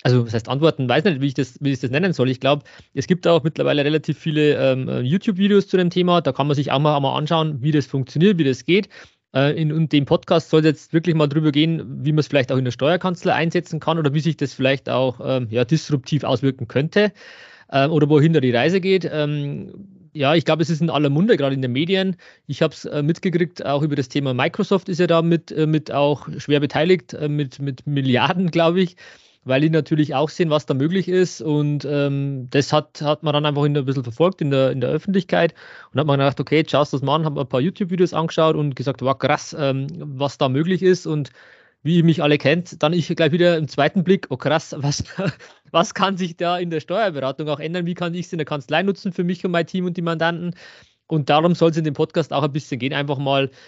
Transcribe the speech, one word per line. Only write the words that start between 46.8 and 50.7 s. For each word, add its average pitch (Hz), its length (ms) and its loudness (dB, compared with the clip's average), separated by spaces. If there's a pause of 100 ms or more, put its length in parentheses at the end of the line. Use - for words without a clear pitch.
Steuerberatung 151 680 -4
auch 147 120 -4
ändern? 170 260 -6
Wie 175 80 -6
kann 170 180 -6
ich's 175 200 -10
in 175 60 -6
der 156 60 -4
Kanzlei 151 380 -2
nutzen 196 300 -4
für 185 120 -4
mich 185 220 -4
und 180 60 -4
mein 170 140 0
Team 180 200 -4
und 175 100 -6
die 175 60 -6
Mandanten? 170 540 -2 (540)